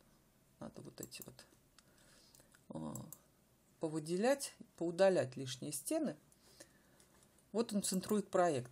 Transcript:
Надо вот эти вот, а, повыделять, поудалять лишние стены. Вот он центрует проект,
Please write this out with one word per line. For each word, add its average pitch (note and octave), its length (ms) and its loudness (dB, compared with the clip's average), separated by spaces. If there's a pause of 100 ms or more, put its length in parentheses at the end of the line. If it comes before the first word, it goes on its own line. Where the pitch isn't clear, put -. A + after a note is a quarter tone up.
(600)
Надо - 220 -12
вот - 180 -16
эти - 240 -12
вот, - 100 -18 (1400)
а, D#3+ 240 -8 (880)
повыделять, E3+ 720 0 (220)
поудалять E3+ 600 4
лишние C3+ 360 -6
стены. D4+ 440 -2 (1400)
Вот A#3 200 0
он G3+ 100 2
центрует F#3+ 460 0
проект, E3 440 4